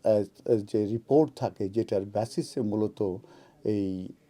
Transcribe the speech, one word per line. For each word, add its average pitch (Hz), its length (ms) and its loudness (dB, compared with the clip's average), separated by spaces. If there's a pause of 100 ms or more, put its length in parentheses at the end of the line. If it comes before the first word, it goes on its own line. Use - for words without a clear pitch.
আহ, 107 520 2
যে 107 300 0
রিপোর্ট 120 500 2
থাকে, 101 340 -4
যেটার 104 360 0
বেসিসে 104 560 -4
মূলত 104 560 -2 (460)
এই, 95 460 -2 (200)